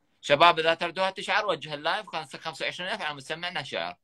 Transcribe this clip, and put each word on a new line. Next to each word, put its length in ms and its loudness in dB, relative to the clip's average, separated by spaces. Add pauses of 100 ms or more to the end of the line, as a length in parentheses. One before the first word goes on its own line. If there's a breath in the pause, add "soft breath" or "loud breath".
(220)
شباب، 380 6
إذا 140 4
تردوها 380 0
تشعر، 340 -2
وجه 280 -2
اللايف، 340 -4
خلينا 180 -6
نسخن 140 -14
خمسة 260 -6
وعشرين 260 -6
ألف، 100 -6
عم 160 -6
نسمعنا 460 -6
شعر. 400 -6